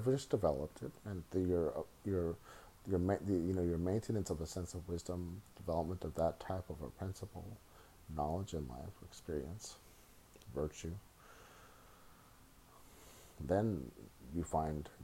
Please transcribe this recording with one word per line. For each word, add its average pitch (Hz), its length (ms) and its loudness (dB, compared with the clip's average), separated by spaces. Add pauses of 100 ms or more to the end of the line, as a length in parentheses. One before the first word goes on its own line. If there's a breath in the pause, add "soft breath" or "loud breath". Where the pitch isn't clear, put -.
just 135 240 2
developed 78 540 2
it, - 100 -6 (140)
and 95 240 -4
the, 92 100 2
your, 87 380 4
uh, 80 40 -2 (220)
your, 87 300 2 (520 loud breath)
your 92 120 4
ma-, 92 160 6 (100)
the, 101 80 4
you 90 220 4
know, 90 80 4
your 85 160 4
maintenance 98 500 2
of 82 140 0
a 78 40 0
sense 90 280 -4
of 85 120 -6
wisdom, 90 540 -4 (160)
development 85 480 0
of 80 120 -4
that 82 240 4
type 95 280 -2
of 90 140 -6
a 65 80 -8
principle, 98 680 -8 (580 loud breath)
knowledge 76 400 0
in 76 140 -2
life, 67 240 -10 (100)
experience, 78 760 -6 (800 loud breath)
virtue, 76 380 -2 (2500 loud breath)
then 95 420 4 (520)
you 85 80 2
find 78 460 0 (160)